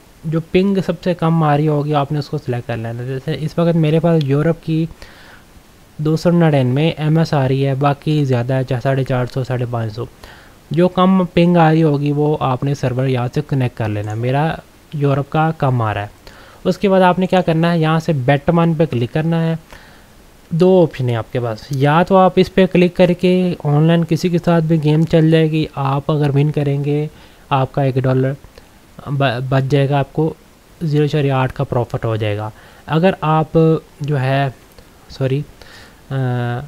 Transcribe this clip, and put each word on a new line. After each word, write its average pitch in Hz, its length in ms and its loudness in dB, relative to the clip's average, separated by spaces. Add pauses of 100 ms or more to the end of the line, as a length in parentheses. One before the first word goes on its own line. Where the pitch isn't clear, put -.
(280)
जो 160 140 -2
पिंग 190 400 0
सबसे 175 320 -4
कम 165 300 0
आ 147 120 2
रही 151 100 2
होगी 147 260 0
आपने 147 280 -2
उसको 147 180 -6
select 120 300 -6
कर 117 100 -6
लेना 113 120 -8
है। 120 180 -10
जैसे 135 260 -6
इस 151 260 -6
वक्त 170 160 2
मेरे 156 240 2
पास 165 240 2
यूरोप 151 340 0
की 160 320 -4 (1120)
दो 156 160 0
सौ 175 120 0
निन्यानवे 151 680 2
एमएस 156 340 0
आ 135 120 2
रही 135 160 0
है, 139 140 0
बाकी 147 500 0
ज़्यादा 127 300 0
है, 131 80 0
चाहे 123 180 -4
साढ़े 135 220 0
चार 123 240 -2
सौ, 131 160 -6
साढ़े 123 220 -4
पाँच 117 260 -6
सौ। 110 160 -10 (680)
जो 170 140 4
कम 185 380 2
ping 175 320 2
आ 160 140 6
रही 160 100 4
होगी 147 300 2
वो 151 240 0
आपने 139 400 -2
server 127 300 -2
यहाँ 123 220 -2
से 151 140 -4
connect 131 360 -2
कर 113 100 -4
लेना 104 240 -6
है। 107 60 -6
मेरा 135 420 -2 (360)
Europe 139 340 -2
का 156 220 0
कम 127 300 -2
आ 110 100 -2
रहा 101 120 -4
है। 104 80 -12 (540)
उसके 190 240 0
बाद 190 120 4
आपने 180 260 2
क्या 185 140 2
करना 170 300 0
है, 170 80 0
यहाँ 160 200 0
से 160 140 -2
bet 139 360 0
वन 170 260 2
पे 160 100 2
click 120 260 -4
करना 165 300 -2
है। 165 180 -2 (920)
दो 180 300 4
option 127 260 -2
है 120 60 0
आपके 113 240 -4
पास, 113 340 -6
या 143 300 2
तो 190 120 0
आप 185 240 4
इस 185 100 2
पे 190 180 2
click 175 280 2
करके 180 720 2
online 160 380 4
किसी 165 260 -2
के 170 80 0
साथ 170 240 2
भी 160 160 2
game 151 260 2
चल 160 280 4
जाएगी, 156 460 2
आप 139 340 -4
अगर 147 200 0
win 143 200 2
करेंगे 147 580 -2 (420)
आपका 135 320 0
एक 131 140 0
dollar 131 380 0 (760)
ब-, 131 400 -2
बच 135 140 0
जाएगा, 139 360 0
आपको 156 360 -4 (480)
ज़ीरो 147 220 0
इशारिया 139 320 0
आठ 131 140 0
का - 120 -4
profit 123 420 -4
हो 113 120 -2
जाएगा। 107 340 -4 (360)
अगर 165 360 0
आप 156 280 0 (520)
जो 147 140 -2
है, 135 380 -2 (540)
sorry, 135 360 -4 (680)
अ, 123 560 -4